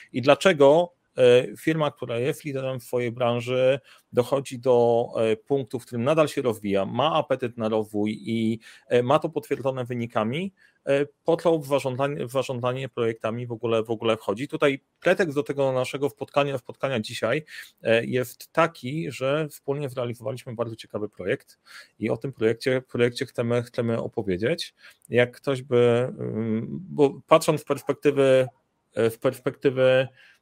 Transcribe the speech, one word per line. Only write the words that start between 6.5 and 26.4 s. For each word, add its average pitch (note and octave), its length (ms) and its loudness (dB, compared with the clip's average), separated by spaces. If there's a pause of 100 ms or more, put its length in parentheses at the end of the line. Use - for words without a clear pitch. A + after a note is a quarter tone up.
ma B2 260 0
apetyt C3 440 -2
na A2 120 -4
rozwój G#2+ 520 -2
i, A2+ 380 -2 (300)
e, B2 140 2
ma C3 160 4
to E3 100 -6
potwierdzone C3+ 560 -4
wynikami, A#2+ 680 -4 (340)
e, C#3+ 200 0 (180)
po E3 120 2
co E3 220 2
w C#3+ 80 -10
zarządzanie, C#3 600 -2
w A#2+ 40 -12
zarządzanie B2+ 580 -4
projektami A#2 580 -4
w A#2+ 60 -10
ogóle, A2+ 300 0
w A2+ 80 -8
ogóle A2+ 260 0
wchodzi. A2 320 -4
Tutaj D3 320 0 (200)
pretekst F3+ 340 2
do C#3+ 80 0
tego C3+ 300 -2
naszego C3 380 -2
spotkania, C#3 480 -2
spotkania C3+ 420 -4
dzisiaj, A#2 440 -4 (380)
e, A#2 220 2
jest B2+ 480 -6
taki, D#3+ 580 -2
że C#3+ 380 -2
wspólnie C#3+ 400 -8
zrealizowaliśmy A#2+ 680 -8
bardzo A#2 220 -6
ciekawy G#2 320 -10
projekt G2+ 500 -6 (400)
i A2 120 -2
o B2 60 -2
tym C3+ 160 -8
projekcie, A#2+ 500 0
projekcie A#2+ 440 -2
chcemy, A#2+ 360 -2
chcemy A#2 400 -4
opowiedzieć. A2 720 -4 (340)
Jak B2 280 2
ktoś C3 260 -4
by, B2+ 140 0
mm, A#2+ 920 0